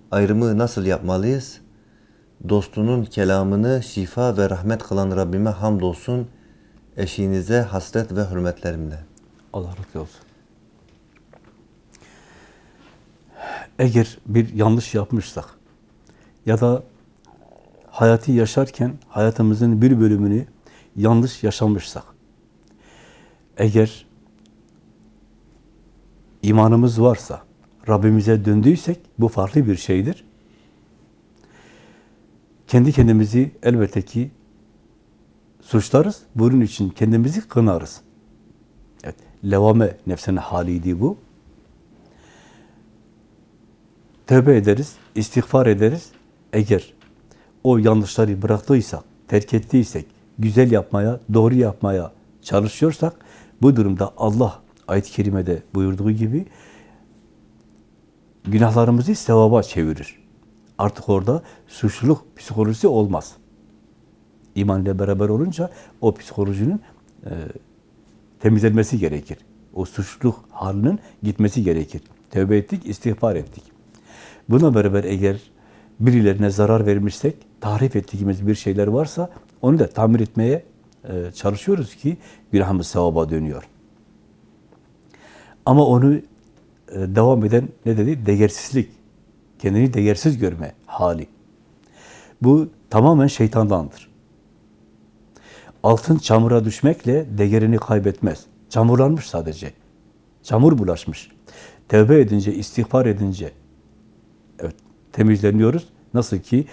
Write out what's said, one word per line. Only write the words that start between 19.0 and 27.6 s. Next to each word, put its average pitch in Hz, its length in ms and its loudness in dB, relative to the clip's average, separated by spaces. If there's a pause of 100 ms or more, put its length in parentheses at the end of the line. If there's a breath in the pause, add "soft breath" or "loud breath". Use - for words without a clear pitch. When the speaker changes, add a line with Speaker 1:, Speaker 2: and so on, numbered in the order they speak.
Speaker 2:
hayatımızın 110 760 0
bir 127 180 4
bölümünü 104 460 2 (500 soft breath)
yanlış 117 460 2
yaşamışsak, 104 640 -4 (1500 soft breath)
eğer 107 500 0 (2250)
imanımız 110 580 4
varsa, - 420 0 (460)